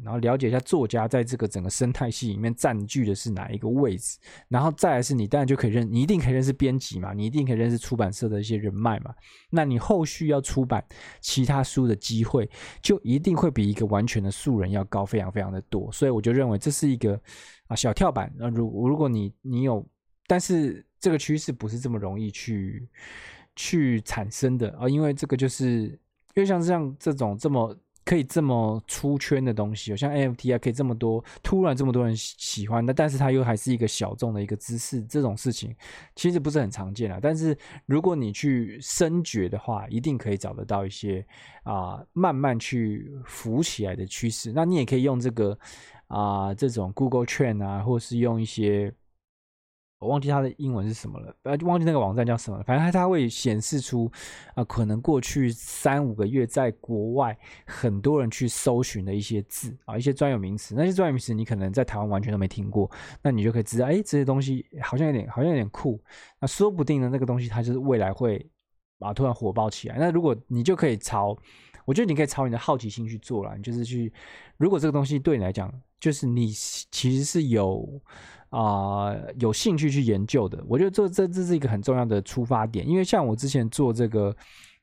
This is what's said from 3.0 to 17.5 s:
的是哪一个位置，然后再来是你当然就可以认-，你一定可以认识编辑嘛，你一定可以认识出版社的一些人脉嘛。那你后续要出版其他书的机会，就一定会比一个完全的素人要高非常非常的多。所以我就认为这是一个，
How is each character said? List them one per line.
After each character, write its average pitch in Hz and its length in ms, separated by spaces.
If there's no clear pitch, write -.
的 101 100
是 110 160
哪 95 200
一 104 60
个 110 120
位 123 280
置， - 220
然 - 120
后 160 120
再 156 220
来 123 60
是 135 140
你 110 100
当 147 140
然 135 80
就 135 80
可 127 100
以 113 40
认-， 113 200
你 117 120
一 139 40
定 185 140
可 127 100
以 131 40
认 131 100
识 135 80
编 135 260
辑 - 220
嘛， 98 140
你 104 120
一 110 40
定 139 180
可 127 60
以 - 20
认 117 160
识 120 60
出 - 180
版 104 160
社 113 160
的 107 100
一 101 60
些 110 140
人 104 160
脉 107 260
嘛。 - 160
那 165 140
你 127 160
后 185 240
续 156 240
要 143 140
出 131 240
版 123 200
其 - 240
他 139 180
书 131 240
的 110 80
机 113 260
会， 113 280
就 - 180
一 123 180
定 170 160
会 160 160
比 117 160
一 104 80
个 107 120
完 104 200
全 117 160
的 98 80
素 117 300
人 92 100
要 98 140
高 98 220
非 110 120
常 95 140
非 104 80
常 95 100
的 95 200
多。 101 240
所 - 120
以 131 60
我 110 100
就 117 120
认 131 160
为 104 80
这 120 120
是 147 200
一 127 80
个， 104 200